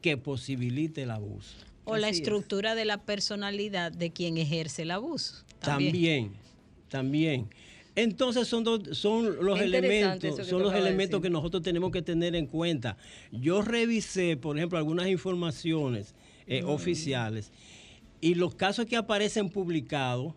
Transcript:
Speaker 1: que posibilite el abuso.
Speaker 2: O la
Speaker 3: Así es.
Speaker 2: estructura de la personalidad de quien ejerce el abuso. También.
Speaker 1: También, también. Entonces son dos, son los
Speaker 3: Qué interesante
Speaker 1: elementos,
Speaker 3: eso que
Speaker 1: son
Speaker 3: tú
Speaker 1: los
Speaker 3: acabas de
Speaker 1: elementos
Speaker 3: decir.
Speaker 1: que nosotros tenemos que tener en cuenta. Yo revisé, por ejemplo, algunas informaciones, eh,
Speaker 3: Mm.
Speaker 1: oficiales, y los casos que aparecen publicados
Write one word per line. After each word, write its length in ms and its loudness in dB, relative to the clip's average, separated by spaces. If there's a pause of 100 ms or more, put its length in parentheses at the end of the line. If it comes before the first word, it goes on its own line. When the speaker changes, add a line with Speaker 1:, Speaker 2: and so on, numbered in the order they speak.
Speaker 1:
que 160 0
posibilite 840 -4
el 80 -6
abuso. 440 -10 (280)
Speaker 2:
O 140 -2
la 100 2
Speaker 3:
Así 100 0
es. 40 -2
Speaker 2:
estructura 540 -2
de 100 -2
la 180 -2
personalidad 880 -2
de 200 -4
quien 260 -2
ejerce 460 -2
el 80 -4
abuso. 520 -6 (160)
También. 320 2
Speaker 1:
También, 400 2 (580)
también. 600 0 (460)
Entonces 520 2
son 160 0
dos, 340 0
son 460 2
los 160 4
Speaker 3:
Qué 60 4
interesante 120 4
Speaker 1:
elementos, 520 4
Speaker 3:
eso 80 -2
que 80 -4
Speaker 1:
son 40 -8
Speaker 3:
tú 140 2
Speaker 1:
los 80 4
Speaker 3:
acabas 120 4
de 60 4
Speaker 1:
elementos 320 2
Speaker 3:
decir. 80 -2
Speaker 1:
que 40 2
nosotros 300 -2
tenemos 280 0
que 100 -2
tener 340 0
en 120 0
cuenta. 500 -2 (340)
Yo 300 2
revisé, 760 2
por 200 -4
ejemplo, 200 0
algunas 320 0
informaciones, 1040 -2 (320)
eh, 160 0
Speaker 3:
Mm. 60 -2
Speaker 1:
oficiales, 800 -2 (720)
y 140 4
los 200 0
casos 300 0
que 100 -2
aparecen 540 2
publicados 880 -2